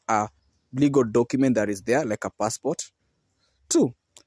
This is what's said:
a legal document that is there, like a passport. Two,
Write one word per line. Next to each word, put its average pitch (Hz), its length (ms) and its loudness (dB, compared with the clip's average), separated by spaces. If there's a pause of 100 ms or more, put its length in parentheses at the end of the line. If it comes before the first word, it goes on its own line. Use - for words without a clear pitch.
a 107 220 0 (440)
legal 139 300 4
document 120 520 2
that 104 140 0
is 98 140 -8
there, 131 220 0
like 110 180 -6
a 98 60 -6
passport. - 600 -6 (800)
Two, 196 240 2 (340)